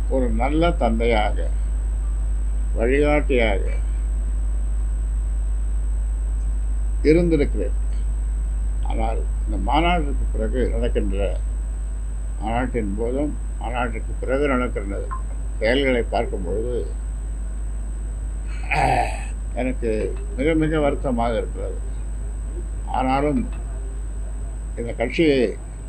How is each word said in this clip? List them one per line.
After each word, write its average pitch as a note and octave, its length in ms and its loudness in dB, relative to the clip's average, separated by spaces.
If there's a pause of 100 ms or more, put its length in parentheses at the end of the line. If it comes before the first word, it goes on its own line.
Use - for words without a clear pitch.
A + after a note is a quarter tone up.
ஒரு B2+ 200 2
நல்ல D3 420 4
தந்தையாக, A2+ 760 2 (1300)
வழிகாட்டியாக C3 880 4 (3500)
இருந்திருக்கிறேன். D3+ 800 4 (1000)
ஆனால் A2 360 0 (260)
இந்த G#2+ 120 0
மாநாட்டிற்கு D3 760 2
பிறகு A2 380 0
நடக்கின்ற, G#2 680 0 (1040)
மாநாட்டின் A2+ 560 0
போதும் C3 400 0 (220)
மாநாட்டிற்கு A2+ 600 -2
பிறகு C3+ 280 0
நடக்கின்ற A2+ 520 0 (600)
செயல்களை B2+ 420 4
பார்க்கும் G2 440 0
பொழுது, A2+ 400 -2 (2750)
எனக்கு A#2 600 0 (240)
மிக D3+ 160 2
மிக D#3 260 2
வருத்தமாக A#2+ 580 0
இருக்கிறது. F#2+ 380 -4 (1120)
ஆனாலும் C3 600 0 (1300)
இந்த A#2 160 -4
கட்சியை C3 640 2 (320)